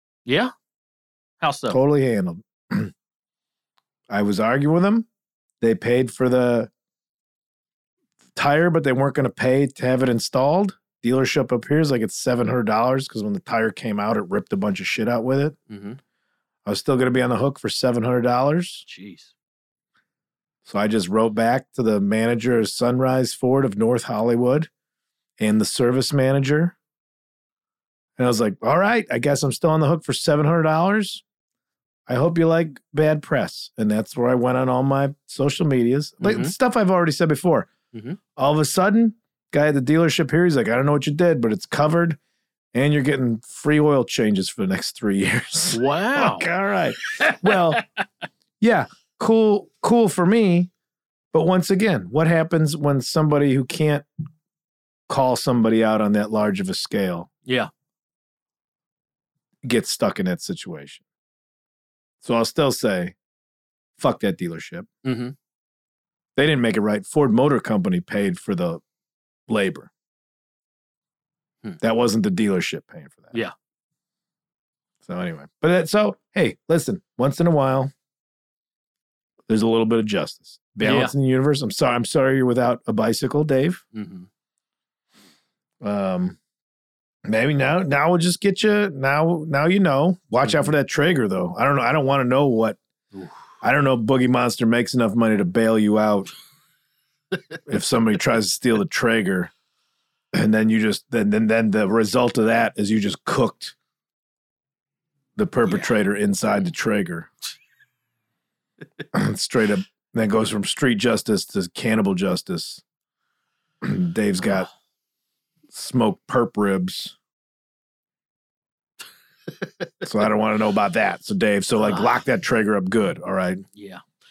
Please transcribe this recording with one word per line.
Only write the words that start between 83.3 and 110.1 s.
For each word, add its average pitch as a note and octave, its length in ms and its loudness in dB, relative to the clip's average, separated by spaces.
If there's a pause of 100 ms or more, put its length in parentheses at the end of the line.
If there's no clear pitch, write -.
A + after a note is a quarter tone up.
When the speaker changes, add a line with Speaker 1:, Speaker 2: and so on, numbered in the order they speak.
Speaker 2:
Dave. D3 400 -2 (120)
Speaker 1:
Mm-hmm. G2 280 -14 (1600)
Speaker 2:
Um, F#2 520 -2 (840)
maybe A2+ 300 0
now, C#3+ 260 2
now D3 300 0
we'll F3+ 80 4
just F3 240 -2
get G3 220 0
you, G#3 260 2
now, D3+ 580 0
now D3 200 0
you F#3 120 2
know. E3+ 380 2 (140)
Watch C3+ 240 2
out D3 80 4
Speaker 1:
Mm-hmm. - 80 0
Speaker 2:
for D3+ 60 2
that C#3 100 0
Traeger, C#3 400 0
though. F2+ 300 -4
I A#2+ 80 0
don't C#3 100 2
know. C3+ 80 0
I A#2+ 80 2
don't D3 140 0
wanna C3+ 200 2
know C3+ 220 2
what, A2 300 0 (380)
Speaker 1:
Oof. F#2 140 -14 (320)
Speaker 2:
I A2 100 0
don't C#3+ 120 4
know C3+ 100 4
if A#2+ 80 0
Boogie B2+ 280 2
Monster B2 360 0
makes A#2 300 2
enough A2+ 200 0
money A2 220 2
to G2 80 0
bail A2+ 320 2
you G#2+ 220 4
out G#2 320 0 (1000)
Speaker 1:
<laughs> - 0 - (360)
Speaker 2:
if - 160 -4
somebody A2+ 340 0
tries A2+ 280 0
to - 60 -4
steal A#2 260 0
the G2+ 80 0
Traeger. F#2+ 640 -2 (800)
And A2 200 2
then A2 160 2
you A2 120 2
just, G#2+ 300 -2
then, A2 180 0
then, A2 180 0
then A2 240 2
the G#2 160 0
result A2+ 500 0
of A2+ 80 2
that A2+ 300 0
is G#2 160 -4
you A2 80 2
just G#2+ 240 -6
cooked - 520 -4 (1600)
the G#2+ 80 0
Speaker 1:
Yeah. F2 60 -6
Speaker 2:
perpetrator G#2 640 0
inside G2+ 500 0
the F2 60 -4
Traeger. F2 580 -4 (1500)
<clears throat> - 520 -4
Straight G#2+ 360 0
up. G2+ 80 0 (340)